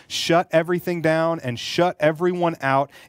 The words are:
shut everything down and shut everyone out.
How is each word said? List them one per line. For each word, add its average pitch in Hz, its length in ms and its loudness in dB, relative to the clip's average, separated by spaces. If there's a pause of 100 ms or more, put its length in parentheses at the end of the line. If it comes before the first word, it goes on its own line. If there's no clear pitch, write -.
shut 170 440 0
everything 170 500 0
down 160 400 0
and 120 180 -6
shut - 400 -2
everyone 170 600 0
out. 135 280 0 (200)